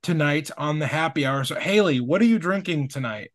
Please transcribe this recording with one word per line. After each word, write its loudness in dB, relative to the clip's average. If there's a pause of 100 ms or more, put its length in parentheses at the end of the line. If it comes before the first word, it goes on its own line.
tonight 0
on -2
the -2
happy 0
hour?" 0
So, -4
Haley, 2
what 2
are 6
you 6
drinking -2
tonight? -8